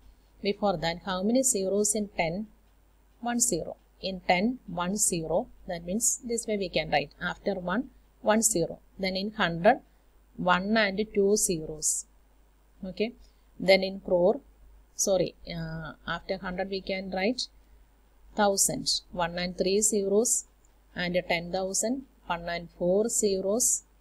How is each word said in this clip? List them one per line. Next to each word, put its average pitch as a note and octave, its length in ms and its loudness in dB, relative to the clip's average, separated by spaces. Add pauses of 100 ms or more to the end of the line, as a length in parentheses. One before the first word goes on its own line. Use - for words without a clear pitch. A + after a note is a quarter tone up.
(420)
Before G3+ 340 2
that, E3 280 -4
how F#3 180 -4
many A#3+ 200 4
zeros G3+ 520 0
in G#3+ 220 -4
ten? F3+ 300 -2 (760)
One A#3+ 200 -4
zero. - 360 -2 (240)
In F#3 200 -8
ten, G#3 460 2
one F3+ 300 -4
zero. F3 520 0 (180)
That E3+ 180 -8
means F#3+ 400 -2
this A#3 220 -4
way G#3+ 100 0
we G3 120 -4
can D#3+ 220 -2
write. D3 300 0
After F3+ 340 -4
one, F3+ 360 -2 (320)
one A3 200 4
zero. - 360 0 (200)
Then F#3 180 -4
in G3+ 160 -4
hundred, F3+ 480 2 (560)
one F3+ 400 2
and G#3+ 380 2
two G3+ 220 4
zeros. D#3 720 -2 (800)
Okay. G#3 280 -4 (460)
Then F#3+ 240 6
in F#3+ 180 -4
crore, F#3+ 400 2 (560)
sorry, F#3 380 0 (140)
uh, D#3+ 440 -8 (140)
after E3+ 300 -4
hundred F#3 320 -6
we F#3+ 140 -6
can F#3+ 300 -6
write G3+ 360 -2 (880)
thousand. - 680 2 (120)
One E3+ 260 -2
and F3+ 180 -4
three F#3+ 240 2
zeros. G#3 640 2 (500)
And F3 220 -2 (100)
ten F3 260 -2
thousand, G3 500 -2 (240)
one E3+ 220 -4
and E3+ 200 -6 (100)
four F#3+ 300 2
zeros. G3+ 760 0 (160)